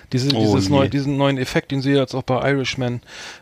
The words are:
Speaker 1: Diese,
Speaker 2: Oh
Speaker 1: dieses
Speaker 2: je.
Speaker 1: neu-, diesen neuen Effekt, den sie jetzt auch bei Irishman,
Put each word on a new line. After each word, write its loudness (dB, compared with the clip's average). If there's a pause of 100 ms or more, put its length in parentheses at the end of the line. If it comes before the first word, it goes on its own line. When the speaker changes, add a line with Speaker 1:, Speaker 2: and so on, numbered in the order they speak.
(120)
Speaker 1:
Diese, 0
Speaker 2:
Oh 2
Speaker 1:
dieses 4
Speaker 2:
je. 2
Speaker 1:
neu-, 4
diesen -2
neuen 2
Effekt, -2
den -2
sie 0
jetzt 0
auch -4
bei 0
Irishman, -2 (420)